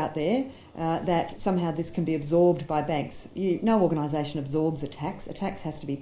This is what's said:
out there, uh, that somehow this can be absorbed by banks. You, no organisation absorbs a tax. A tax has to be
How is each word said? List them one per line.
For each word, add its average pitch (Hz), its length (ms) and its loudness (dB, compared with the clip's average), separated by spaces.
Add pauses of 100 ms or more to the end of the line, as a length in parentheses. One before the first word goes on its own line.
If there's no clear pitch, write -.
out - 140 -2
there, 185 260 2 (340)
uh, 165 300 0
that 170 260 2 (140)
somehow 175 320 2
this 170 180 -4
can 160 140 0
be 160 100 2
absorbed 170 480 4
by 151 140 0
banks. 147 420 -4 (120)
You, 185 200 0 (140)
no 220 180 6
organisation 147 560 0
absorbs 151 400 0
a 139 140 -6
tax. 156 300 -8
A 151 120 -10
tax 190 300 -6
has 147 100 -8
to 139 140 -6
be 139 80 -4